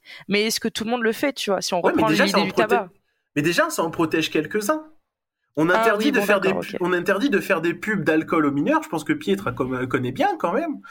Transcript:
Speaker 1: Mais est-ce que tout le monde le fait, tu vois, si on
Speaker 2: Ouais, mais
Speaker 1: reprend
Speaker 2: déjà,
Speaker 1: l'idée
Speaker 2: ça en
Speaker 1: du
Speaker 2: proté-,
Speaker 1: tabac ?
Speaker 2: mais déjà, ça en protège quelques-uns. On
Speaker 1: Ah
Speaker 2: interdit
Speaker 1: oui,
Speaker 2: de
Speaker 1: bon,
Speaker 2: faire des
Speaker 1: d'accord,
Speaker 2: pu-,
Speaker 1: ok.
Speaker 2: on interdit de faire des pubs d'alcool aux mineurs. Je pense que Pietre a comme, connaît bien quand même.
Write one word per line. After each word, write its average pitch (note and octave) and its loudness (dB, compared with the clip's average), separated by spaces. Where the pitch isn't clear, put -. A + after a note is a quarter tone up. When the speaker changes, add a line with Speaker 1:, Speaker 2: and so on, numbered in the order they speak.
Speaker 1:
Mais G#3 2
est-ce A3 -2
que A3+ -2
tout - -6
le A3+ -4
monde A#3+ -2
le A3 2
fait, C4+ -2
tu - -6
vois, F#3 2
si - -4
on F3+ 0
Speaker 2:
Ouais, - 2
mais D#4+ 2
Speaker 1:
reprend - 2
Speaker 2:
déjà, E3 4
Speaker 1:
l'idée A3 2
Speaker 2:
ça G3 4
en - 0
Speaker 1:
du F#3+ -4
Speaker 2:
proté-, A3 2
Speaker 1:
tabac ? A3 2
Speaker 2:
mais D3 2
déjà, F3+ 2
ça G3+ -4
en E3 -2
protège D#3+ 0
quelques-uns. G#3+ -2
On D#3 2
Speaker 1:
Ah F#3 4
Speaker 2:
interdit G#3+ 4
Speaker 1:
oui, - 4
Speaker 2:
de A#3+ 2
Speaker 1:
bon, G3+ 0
Speaker 2:
faire G3+ 4
des F#3+ 0
Speaker 1:
d'accord, F#3 0
Speaker 2:
pu-, - -10
Speaker 1:
ok. - -6
Speaker 2:
on F3+ 0
interdit F#3+ 0
de G3+ 2
faire F3 0
des E3 0
pubs F#3+ -4
d'alcool D#3 2
aux C#3+ 2
mineurs. D3 0
Je - -14
pense D#3 -6
que - -4
Pietre F#3 -2
a - -2
comme, B2+ -4
connaît B2+ -2
bien E4 0
quand F3 -2
même. D4 -4